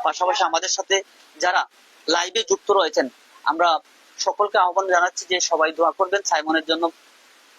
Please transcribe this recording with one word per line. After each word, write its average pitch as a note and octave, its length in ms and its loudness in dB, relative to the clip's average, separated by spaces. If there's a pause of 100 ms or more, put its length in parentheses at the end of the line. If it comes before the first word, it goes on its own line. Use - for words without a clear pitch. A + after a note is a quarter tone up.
পাশাপাশি F3+ 400 0
আমাদের E3+ 260 -2
সাথে G3 320 -2 (360)
যারা F3 300 0 (400)
লাইভে F3 420 -2
যুক্ত F#3+ 220 -2
রয়েছেন, E3 380 0 (340)
আমরা D#3+ 360 2 (380)
সকলকে G3+ 400 0
আহ্বান F#3 300 2
জানাচ্ছি F3+ 420 0
যে F#3 100 0
সবাই D#3+ 320 0
দোয়া D#3+ 200 2
করবেন F#3+ 300 -2
সাইমনের D#3 440 -2
জন্য। E3 260 -2 (680)